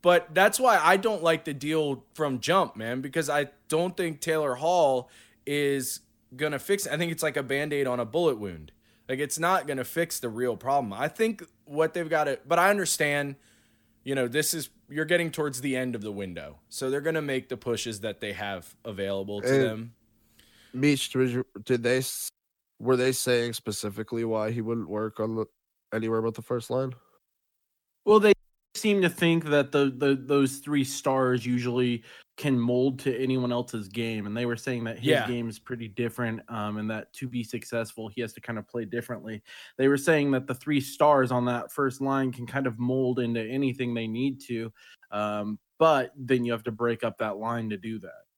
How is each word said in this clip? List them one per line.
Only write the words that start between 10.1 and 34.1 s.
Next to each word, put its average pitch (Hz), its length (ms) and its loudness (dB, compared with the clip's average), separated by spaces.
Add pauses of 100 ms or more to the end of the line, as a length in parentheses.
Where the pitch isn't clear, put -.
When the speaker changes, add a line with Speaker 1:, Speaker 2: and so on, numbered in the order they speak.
Speaker 1:
the 123 100 -6
real 117 280 -2
problem. 131 340 0
I 120 160 -4
think 220 360 -2 (220)
what 156 280 0
they've 165 160 -4
gotta, 151 380 0
but 170 100 2
I 190 140 6
understand, 147 640 0 (680)
you 135 120 -4
know, 127 120 0
this 151 280 -2
is, 156 140 -8 (200)
you're 151 160 -4
getting 170 240 2
towards 143 320 -4
the 135 160 -2
end 127 160 -2
of 110 80 -6
the 104 100 -6
window. 87 460 -10 (120)
So 131 200 -6
they're 139 120 -2
gonna 160 200 -2
make 135 280 -4
the 123 80 -6
pushes 113 420 -6
that 104 220 -8
they 104 120 -6
have 98 400 -8 (100)
available 98 580 -6
to 123 120 2
Speaker 2:
And 135 100 4
Speaker 1:
them. 113 300 -6 (800)
Speaker 2:
Meech, 139 380 0
did 131 180 2
you, 123 160 -2 (180)
did 120 200 0
they 127 140 2
s-, - 320 -6 (500)
were 127 180 4
they 127 140 4
saying 120 420 0
specifically 110 680 -6
why 110 260 0
he 120 120 -2
wouldn't 110 280 -2
work 107 300 -4
on 113 160 -2
the, 110 100 -2 (480)
anywhere 113 300 0
but 113 100 0
the 120 80 -10
first 120 300 -6
line? 127 220 -2 (1120)
Speaker 3:
Well, 214 140 10
they 208 140 8 (400)
seem 202 280 2
to 175 80 4
think 165 360 2
that 143 280 4
the, 139 220 4
the, 139 200 4
those 135 420 2
three 147 280 0
stars 127 600 0
usually 123 580 0 (340)
can 135 200 0
mold 127 420 2
to 131 220 -2
anyone 127 300 0
else's 120 380 -4
game, 113 360 -4